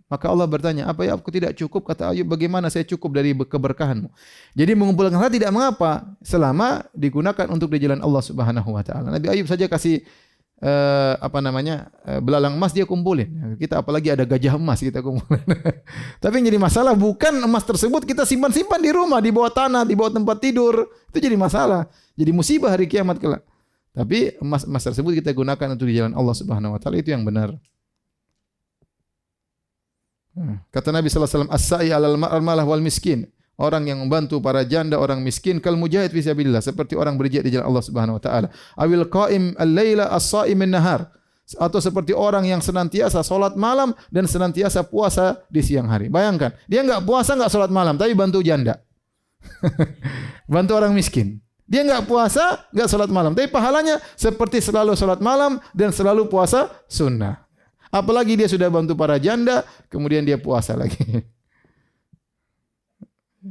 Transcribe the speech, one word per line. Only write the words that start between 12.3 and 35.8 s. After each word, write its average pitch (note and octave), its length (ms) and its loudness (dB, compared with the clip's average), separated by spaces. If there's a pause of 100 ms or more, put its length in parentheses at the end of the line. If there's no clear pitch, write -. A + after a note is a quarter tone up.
emas F3+ 160 0
dia G3 80 2
kumpulin. D#3+ 720 -2
Kita D#3 240 -4
apalagi D3+ 320 -2
ada C3 160 0
gajah C3+ 320 2
emas D3+ 240 -2
kita C3 160 -4
kumpulin. C3 480 -4 (360)
<laughs> - 400 -14
Tapi G#3 100 0 (100)
yang - 80 2
jadi G#3 80 4
masalah A3+ 320 4
bukan A3+ 560 2
emas A3+ 160 2
tersebut A#3 400 0
kita C4+ 240 0
simpan-simpan D4+ 560 0
di D4+ 80 4
rumah, D#4 320 2
di A3+ 80 2
bawah A3+ 240 2
tanah, B3+ 320 2
di G#3+ 80 2
bawah A3 160 2
tempat G#3+ 320 -2
tidur. A#3 480 2 (160)
Itu - 160 -2
jadi A3+ 160 2
masalah. F#3+ 480 2 (320)
Jadi D#3+ 160 2
musibah A3+ 400 2
hari F#3 80 0
kiamat F3+ 320 0
kelak. - 320 -4 (480)
Tapi F3+ 480 -2
emas-emas C#3 400 -4
tersebut D#3 400 -2
kita D#3 80 -2
gunakan C3+ 400 -2
untuk B2 160 -2
di A#2 80 2
jalan A#2 160 0
Allah A#2+ 240 0
Subhanahu G#2+ 400 -4
wa G#2 80 -6
taala, - 160 -2
itu D#3 160 -2
yang A#2 80 -2
benar. G#2+ 320 -2 (2750)
Hmm. A#2+ 400 -8
Kata D3+ 240 -2
Nabi D#3+ 160 0
sallallahu D3+ 160 0
alaihi D3 160 0
wasallam, C#3+ 100 -4
"As-sa'i E3+ 380 0
'alal D3 240 2
ma-, E3 240 -2
malah D#3+ 240 0
wal D#3 160 2
miskin." D#3 480 -2 (320)
Orang D3+ 260 0
yang C#3 160 -6
membantu D3 400 -2
para C3+ 240 0
janda, D3+ 320 -2
orang C3+ 240 0
miskin, D#3 400 -2
kal E3+ 160 0
mujahid E3+ 320 0